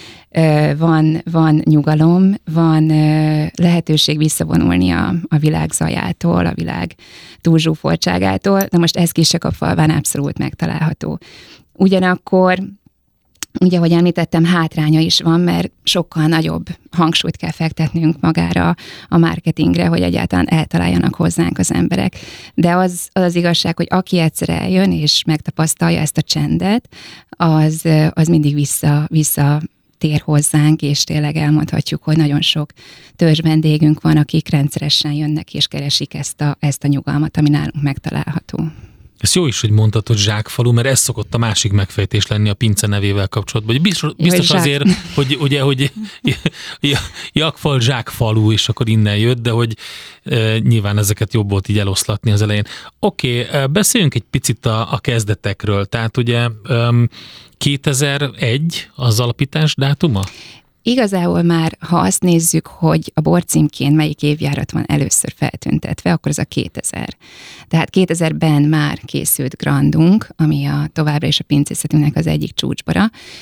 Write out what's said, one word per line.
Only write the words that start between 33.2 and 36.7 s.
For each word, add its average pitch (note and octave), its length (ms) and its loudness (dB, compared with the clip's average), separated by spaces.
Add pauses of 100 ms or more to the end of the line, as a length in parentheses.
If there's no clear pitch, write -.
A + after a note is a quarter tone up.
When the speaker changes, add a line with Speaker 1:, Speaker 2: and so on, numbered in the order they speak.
Speaker 1:
vendégünk D#3 600 2
van, D#3 160 2
akik D3+ 320 0
rendszeresen D3 640 -2
jönnek D3+ 420 -4
és D3 120 -2
keresik C#3+ 480 -6
ezt - 260 -10
a, D3 200 -2
ezt C#3+ 240 -2